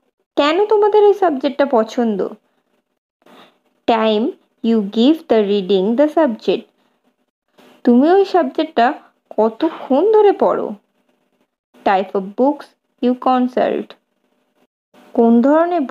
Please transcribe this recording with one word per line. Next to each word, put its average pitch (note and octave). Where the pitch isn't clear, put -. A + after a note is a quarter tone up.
কেন D4+
তোমাদের G#4
ওই G4
সাবজেক্টটা C#4+
পছন্দ। A3
Time A3
you A3+
give C#4
the A3+
reading F#3+
the D4+
subject, A3+
তুমি B3
ওই G4
সাবজেক্টটা D#4
কতক্ষণ C4
ধরে G#4
পড়ো। -
Type G3
of G3
books C#4+
you B3
consult, B3+
কোন A#3
ধরনের D#4+